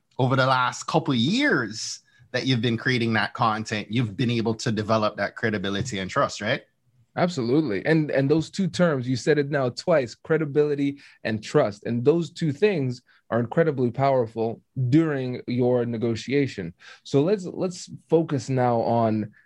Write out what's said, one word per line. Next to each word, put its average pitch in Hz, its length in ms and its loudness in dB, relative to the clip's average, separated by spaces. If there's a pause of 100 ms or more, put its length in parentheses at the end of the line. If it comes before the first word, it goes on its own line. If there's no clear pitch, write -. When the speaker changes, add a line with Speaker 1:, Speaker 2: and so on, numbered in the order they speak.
(200)
Speaker 1:
over 127 160 2
the 127 100 4
last 127 380 0
couple 156 300 -2
of 123 60 2
years 147 800 -2 (320)
that 123 140 -4
you've 127 160 2
been 117 160 0
creating 117 360 0
that 104 200 0
content, 107 560 -2
you've 107 260 -2
been 120 160 0
able 113 240 0
to 123 160 -4
develop 107 460 0
that 101 180 -4
credibility 101 640 -4
and 92 100 -6
trust, - 300 -2
right? 110 240 -2 (540)
Speaker 2:
Absolutely. 135 680 0
And, 156 260 2
and 139 180 0
those 156 200 2
two 196 180 -2
terms, 147 400 0
you 131 80 0
said 147 220 2
it 143 120 0
now 139 200 0
twice, 139 460 0
credibility 147 840 0 (240)
and 110 180 -2
trust. 113 440 0
And 120 200 -2
those 160 240 4
two 160 220 -2
things 139 500 0 (280)
are 117 100 2
incredibly 131 500 2
powerful 117 720 0 (280)
during 135 580 2
your 123 380 2
negotiation. 117 880 -2 (300)
So - 180 2
let's, 185 240 0
let's - 440 -6 (200)
focus 160 400 2
now 123 320 2
on 113 500 0 (140)